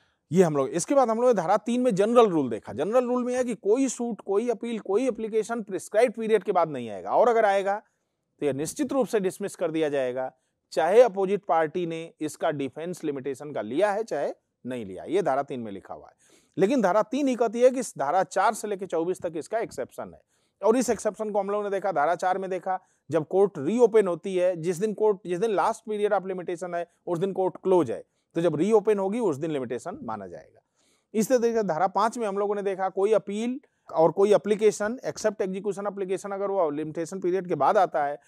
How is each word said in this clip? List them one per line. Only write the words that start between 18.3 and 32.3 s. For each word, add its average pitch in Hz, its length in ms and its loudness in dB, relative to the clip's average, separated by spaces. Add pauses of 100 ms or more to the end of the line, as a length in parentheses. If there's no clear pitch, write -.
से 214 140 -10
लेके 196 180 -6
चौबीस 175 340 -4
तक 175 160 -6
इसका 165 220 -6
एक्सेप्शन 120 560 -8
है, - 60 -20 (420)
और 220 140 4
इस 247 140 0
एक्सेप्शन 214 400 -4
को 202 80 -2
हम 196 120 -2
लोगों 208 140 -2
ने 202 60 -6
देखा, 196 220 -2
धारा 156 220 0
चार 185 240 -2
में 190 120 -6
देखा, 185 300 -4 (300)
जब 156 160 0
कोर्ट 196 320 2
रीओपन 214 480 4
होती 180 300 -4
है, 180 200 2
जिस 165 200 -2
दिन 208 180 -4
कोर्ट, 214 320 0
जिस 175 120 -4
दिन 214 180 0
last 170 220 0 (120)
period 208 300 0
of 190 120 -6
limitation 175 420 -8
है, 170 160 -6 (160)
उस 175 120 -2
दिन 190 140 -2
कोर्ट 185 240 -2
क्लोज 175 340 4
है, - 140 -8 (300)
तो 170 60 -2
जब 170 160 2
रीओपन 208 420 4
होगी, 196 220 -2
उस 175 160 0
दिन 160 140 -4
लिमिटेशन 139 520 -6
माना 110 240 -10
जाएगा। 82 340 -20 (540)
इस 214 140 2
तरीके 233 260 2
से 226 80 2
धारा 170 240 0
पाँच 208 320 0
में 226 80 -2
हम 196 120 -4